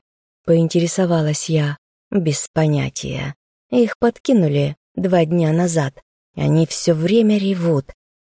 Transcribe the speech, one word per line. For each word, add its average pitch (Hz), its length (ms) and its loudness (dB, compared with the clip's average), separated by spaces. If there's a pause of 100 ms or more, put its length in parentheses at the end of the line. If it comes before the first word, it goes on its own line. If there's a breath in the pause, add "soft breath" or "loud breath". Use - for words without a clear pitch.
(460)
поинтересовалась 165 1040 0
я. 147 280 0 (340)
"Без 160 400 -2
понятия. 139 840 -2 (340)
Их 240 280 0
подкинули 156 800 0 (200)
два 180 280 0
дня 160 300 0
назад. 165 400 0 (420)
Они 151 320 2
всё - 260 -2
время 208 440 2
ревут. 175 480 -2 (480)